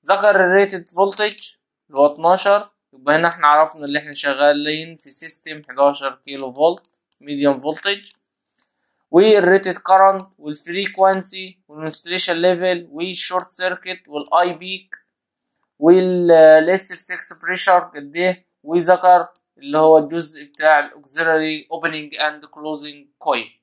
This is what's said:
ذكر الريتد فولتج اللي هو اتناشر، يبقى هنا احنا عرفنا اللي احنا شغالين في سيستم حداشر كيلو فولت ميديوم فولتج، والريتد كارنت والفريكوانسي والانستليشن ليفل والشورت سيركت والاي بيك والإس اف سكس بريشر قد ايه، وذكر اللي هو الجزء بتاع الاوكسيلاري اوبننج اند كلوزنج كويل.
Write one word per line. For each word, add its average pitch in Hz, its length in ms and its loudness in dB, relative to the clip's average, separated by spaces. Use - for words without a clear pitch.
ذكر 202 240 2
الريتد 190 580 2
فولتج 202 640 -4
اللي 139 120 -4
هو 147 60 6
اتناشر، 185 640 0
يبقى 135 240 -2
هنا 170 120 0
احنا 170 180 -2
عرفنا 156 380 2
اللي 143 140 -6
احنا 147 140 -12
شغالين 147 800 -2
في 139 160 -20
سيستم 156 580 -12
حداشر 139 560 -2
كيلو 135 280 -12
فولت 160 340 -2
ميديوم 143 400 -4
فولتج، 196 500 -8
والريتد 190 680 4
كارنت 190 500 2
والفريكوانسي 190 1200 -4
والانستليشن 160 680 -8
ليفل 175 540 -2
والشورت 180 600 -8
سيركت 185 580 -8
والاي 170 460 -2
بيك 185 420 -14
والإس 170 1120 4
اف 175 60 -14
سكس - 440 -10
بريشر 180 360 0
قد 147 380 -10
ايه، 180 300 -4
وذكر 175 680 2
اللي 143 200 -4
هو 156 200 6
الجزء 151 460 -6
بتاع 156 340 0
الاوكسيلاري 156 920 -4
اوبننج 156 440 -10
اند 151 300 -6
كلوزنج 147 640 -14
كويل. 120 440 -6